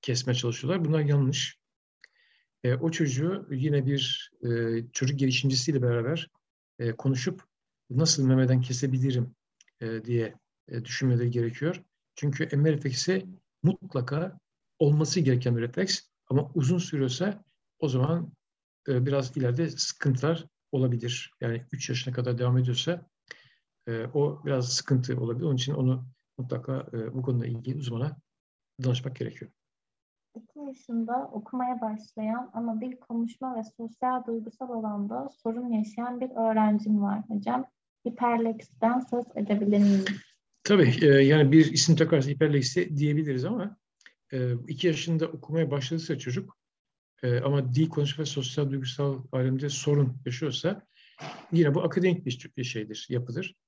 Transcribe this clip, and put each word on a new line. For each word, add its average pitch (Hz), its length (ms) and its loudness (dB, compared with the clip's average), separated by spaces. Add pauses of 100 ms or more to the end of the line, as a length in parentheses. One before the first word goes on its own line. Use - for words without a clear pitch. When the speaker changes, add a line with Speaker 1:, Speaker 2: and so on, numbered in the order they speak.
Speaker 1:
kesmeye 123 340 -2
çalışıyorlar. 135 500 -2
Bunlar 156 140 2
yanlış. 143 580 0 (1040)
E, 123 120 2
o 160 160 -2
çocuğu 165 600 -2
yine 139 340 0
bir, 135 460 -2 (120)
e, 123 60 -2 (440)
çocuk 135 260 -2
gelişimcisiyle 135 640 2
beraber, 123 480 0 (500)
e, 120 120 -2
konuşup 131 520 -2 (460)
"Nasıl 139 380 2
memeden 131 340 4
kesebilirim?" 127 760 -2 (460)
e, 110 240 -6
diye, 113 280 0 (340)
e, 120 180 -8
düşünmeleri 123 460 0
gerekiyor. 120 520 -2 (320)
Çünkü 143 280 -2
emme 147 280 2
refleksi 151 540 -2 (380)
mutlaka 151 760 -2 (400)
olması 151 400 4
gereken 123 380 2
bir 113 40 -2
refleks 175 400 -2 (260)
ama 131 260 0
uzun 156 240 2
sürüyorsa 165 680 -2 (360)
o 156 100 0
zaman, 151 440 0 (540)
e, 127 180 2
biraz 139 320 -2
ileride 131 320 0
sıkıntılar 151 760 -2 (260)
olabilir. 120 600 -2 (100)
Yani 117 300 -4
üç - 180 -8
yaşına 127 240 -4
kadar 123 240 -2
devam 123 200 2
ediyorsa, 127 480 -2 (840)
e, 113 260 -4
o 147 320 0
biraz 131 280 -2
sıkıntı 127 480 0
olabilir. 117 240 -4
Onun 139 100 2
için 127 180 -2
onu 127 340 0 (300)
mutlaka, 131 560 -6
e, 117 200 -6
bu 127 80 -6
konuda 123 240 0
ilgili 123 320 -6
uzmana 127 400 -6 (680)
danışmak 127 320 -2
gerekiyor. - 360 -10 (840)
Speaker 2:
İki 226 240 -20
yaşında 262 720 -6
okumaya 247 480 -6
başlayan 214 720 -6
ama 226 280 -4
dil, 254 160 -8
konuşma 233 600 -6
ve 226 40 -6 (160)
sosyal 247 480 -4
duygusal 233 440 -8
alanda 220 600 -4 (140)
sorun 240 280 -4
yaşayan 233 500 -4
bir 254 80 -4
öğrencim 214 720 2
var 202 280 -2
hocam. 226 360 -2 (420)
Hiperleksiden 233 920 0
söz 240 260 -4 (100)
edebilir 208 440 2
miyim? 202 260 6 (600)
Speaker 1:
Tabii, 156 360 8
e, 160 60 8
yani 139 440 8
bir 156 220 10
isim - 220 6
takarsa 156 340 4
hiperleksi 147 680 2
diyebiliriz 147 480 0
ama, 208 320 -4 (560)
e, 127 200 0 (140)
iki 135 200 -2
yaşında 160 400 0
okumaya 151 440 -2
başladıysa 143 460 -4
çocuk, - 400 -6 (680)
e, 123 160 2
ama 139 340 0
dil, 160 160 4
konuşma 147 320 -2
ve 151 40 -4
sosyal 139 460 -4
duygusal 135 600 -4
alemde 131 380 0
sorun 143 560 2
yaşıyorsa 151 560 -4 (720)
yine 156 240 6
bu 170 80 0
akademik 175 420 2
bir, - 320 -8
bir 131 60 -4
şeydir, 107 460 -8
yapıdır. 123 460 -6 (120)